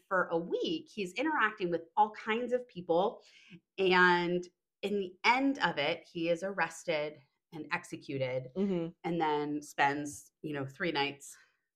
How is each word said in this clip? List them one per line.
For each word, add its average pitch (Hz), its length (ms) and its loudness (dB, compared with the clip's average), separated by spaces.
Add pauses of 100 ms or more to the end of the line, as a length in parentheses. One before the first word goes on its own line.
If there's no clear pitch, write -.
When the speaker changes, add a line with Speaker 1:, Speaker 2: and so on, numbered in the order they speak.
Speaker 1:
for 180 200 2
a 170 80 0
week, 185 560 -2
he's 185 220 -6
interacting 226 560 0
with 165 120 -2 (140)
all 214 140 4
kinds 226 420 -2
of 247 160 0
people. 175 540 0 (560)
And 180 680 6 (360)
in 202 160 -2
the 185 160 -6 (100)
end 269 360 4
of 165 180 0
it, 156 340 -2
he 165 160 -2
is 170 140 2
arrested 165 760 -4 (340)
and 156 200 -12
executed 135 840 -6
Speaker 2:
Mm-hmm. 185 320 -2 (160)
Speaker 1:
and 170 160 -2
then 147 420 0
spends, 147 720 -2 (100)
you 151 120 -8
know, 135 120 -4
three 170 260 -4
nights 143 440 -2 (400)